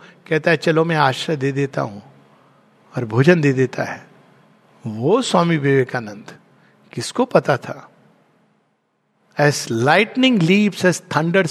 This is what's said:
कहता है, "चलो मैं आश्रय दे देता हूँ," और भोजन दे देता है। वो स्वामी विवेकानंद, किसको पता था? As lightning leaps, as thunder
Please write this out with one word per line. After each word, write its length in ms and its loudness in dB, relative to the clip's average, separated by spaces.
कहता 220 0
है, 60 4
"चलो 280 2
मैं 120 -2
आश्रय 400 0
दे 160 -2
देता 280 -4
हूँ," 220 -10
और 80 -4
भोजन 360 4
दे 120 2
देता 320 -2
है। 220 -12
वो 360 0
स्वामी 340 0
विवेकानंद, 840 -2
किसको 320 -6
पता 320 2
था? 340 -14
As 320 0
lightning 680 2
leaps, 420 2
as 160 2
thunder 500 0